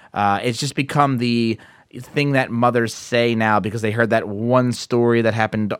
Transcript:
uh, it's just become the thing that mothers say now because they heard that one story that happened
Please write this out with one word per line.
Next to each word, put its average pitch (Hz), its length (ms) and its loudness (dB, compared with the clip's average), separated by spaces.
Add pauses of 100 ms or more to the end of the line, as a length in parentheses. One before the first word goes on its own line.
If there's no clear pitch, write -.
(140)
uh, 101 280 0
it's 120 160 -4
just 139 180 -4
become 139 420 0
the 117 400 0 (420)
thing 143 320 -4
that 131 180 0
mothers 117 440 0
say 120 400 0
now 110 240 2
because 107 240 -4
they 110 80 -2
heard 113 200 0
that 113 180 0
one 120 440 0
story 120 500 2
that 113 120 2
happened 107 460 -2